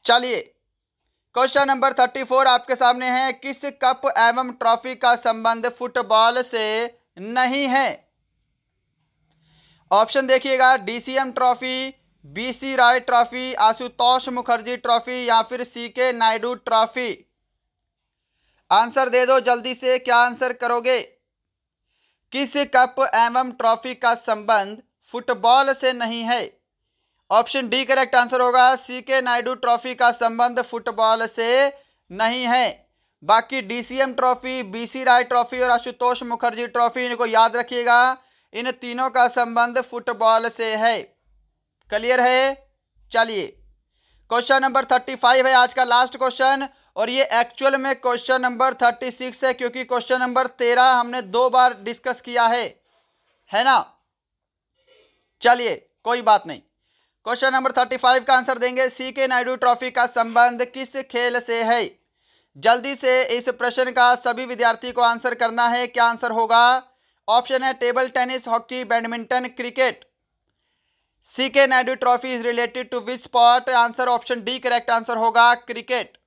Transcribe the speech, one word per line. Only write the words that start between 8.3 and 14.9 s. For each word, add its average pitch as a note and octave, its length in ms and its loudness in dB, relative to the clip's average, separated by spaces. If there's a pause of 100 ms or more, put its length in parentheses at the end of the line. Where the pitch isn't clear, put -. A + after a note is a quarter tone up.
ऑप्शन A3+ 360 0
देखिएगा, C4 500 4
डीसीएम A#3+ 540 -6
ट्रॉफी, B3+ 600 -2 (320)
बीसी B3 500 -8
राय B3+ 260 4
ट्रॉफी, B3 540 -2
आशुतोष B3 760 0
मुखर्जी A#3+ 480 -4
ट्रॉफी B3 460 -4